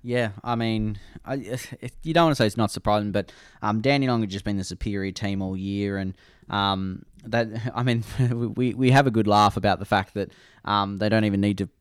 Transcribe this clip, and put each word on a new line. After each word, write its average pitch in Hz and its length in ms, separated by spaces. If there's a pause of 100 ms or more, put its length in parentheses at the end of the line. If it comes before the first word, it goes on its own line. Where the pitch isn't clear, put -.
Yeah, 120 260 (120)
I 120 120
mean, 110 440 (240)
I, 127 340 (220)
it, 120 140 (100)
you 156 100
don't 170 120
wanna 151 100
say 113 100
it's 104 120
not 110 140
surprising, 104 420
but, 101 180 (300)
um, 107 180
Dandenong 131 400
have 107 100
just 95 140
been 101 140
the 92 80
superior 98 480
team 98 280
all 95 140
year, 98 400
and, 95 180 (360)
um, 98 540 (200)
that, 117 240 (140)
<laughs> 123 120
I 120 100
mean, 117 200 (160)
<laughs> 120 340
we, 123 200
we 127 180
have 135 160
a 123 40
good 107 160
laugh 104 280
about 95 240
the 98 60
fact 95 300
that, 101 160 (340)
um, 101 320
they 107 120
don't 110 160
even 98 160
need 104 160
to 98 120 (120)